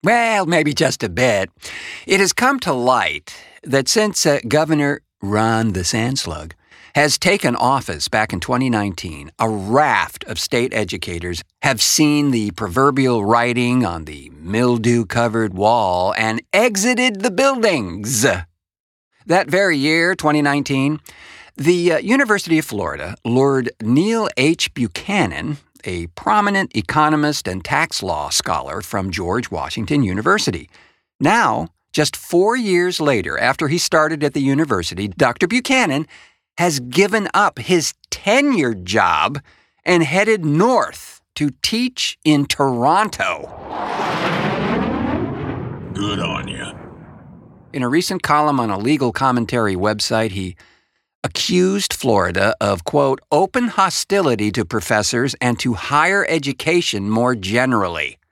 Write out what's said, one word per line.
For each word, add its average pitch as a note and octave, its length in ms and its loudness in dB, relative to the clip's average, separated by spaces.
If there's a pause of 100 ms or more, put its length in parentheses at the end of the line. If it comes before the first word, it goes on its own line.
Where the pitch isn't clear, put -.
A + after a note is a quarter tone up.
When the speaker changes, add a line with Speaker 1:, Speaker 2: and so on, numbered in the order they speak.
Speaker 1:
Well, A3 440 2
maybe D3+ 260 2
just C#3 300 0
a G#2+ 60 -4
bit. G2+ 420 0 (560)
It F#3+ 120 2
has F#3+ 140 2
come C4 280 0
to E3 120 -2
light A#2 640 0 (260)
that C3 260 0
since, G#3+ 380 2
uh, C#3+ 220 2
Governor D3 540 2 (200)
Ron A2 520 0
the F#2 80 -2
Sandslug F2 720 -4 (420)
has D3 220 2
taken F3+ 380 0
office B2 540 -2
back G#2+ 240 0
in F2+ 80 -6
twenty B2+ 280 0
nineteen, F#2+ 680 -4
a A2+ 80 0
raft A2 800 0
of - 120 -10
state B2 360 -2
educators F2 680 -6 (200)
have C3+ 200 0
seen D3 500 2
the G#2+ 200 0
proverbial B2+ 720 2
writing A#2+ 640 2
on E2+ 180 -4
the D#2 320 -16
mildew-covered A2+ 1160 0
wall F#2+ 640 2
and A2 240 -2 (100)
exited A3 680 0
the A#3 100 0
buildings. C#3+ 920 0 (1000)
That E3+ 220 2
very F3+ 300 2
year, E3 380 2
twenty D3+ 260 2
nineteen, C#3+ 580 0 (560)
the, F3 380 2
uh, D#3 60 2
University G#3 580 2
of D#3 80 0
Florida E2 580 -6
lured B2+ 460 2 (120)
Neil F#3+ 540 2
H. D3+ 380 0
Buchanan, B2 840 -4 (260)
a F2 220 -6
prominent G3+ 680 0
economist D3+ 720 0
and F#2 160 -6
tax D3 400 -2
law D2+ 240 -4
scholar D2 540 -4
from F#2+ 300 -6
George F#2 380 -4
Washington G2+ 540 -2
University. A2 680 -2 (520)
Now, E3 480 2 (240)
just - 240 0
four G3+ 400 2
years F#3 420 0
later, G2+ 380 0
after C#3 320 0
he E3 80 0
started D#3 480 0
at C#3 80 0
the D3 80 -2
university, C3 680 0
Doctor B2 400 2
Buchanan A3 580 0 (520)
has E3 240 0
given F#3+ 520 0
up - 240 2
his D#3+ 360 0 (180)
tenured G3 720 0
job F#2 560 2 (460)
and F3 180 4
headed F#3+ 400 0
north D#3 800 0 (120)
to D3 160 -2 (140)
teach - 640 -4
in D3 200 4
Toronto. B2+ 1040 0 (2500)
Speaker 2:
Good G2+ 260 -4
on - 300 -6
ya. - 240 -12 (1000)
Speaker 1:
In C3+ 80 -4
a B2 80 0
recent F3 320 0
column D3 380 2
on A#2 100 0
a F#2+ 80 -2
legal B2 360 0
commentary A#2+ 640 0
website, G#2+ 560 0
he F#2 260 -8 (640)
accused F#3 720 0
Florida G2 640 2
of, G2+ 240 0
quote, C#3 380 0 (100)
"open F#3+ 380 2
hostility D3+ 840 2
to G#2 140 -2
professors A2+ 760 0
and B2 200 0
to B2 140 0
higher D#3+ 540 2
education C#3+ 840 -2
more A#2+ 240 2
generally." G2 840 0 (140)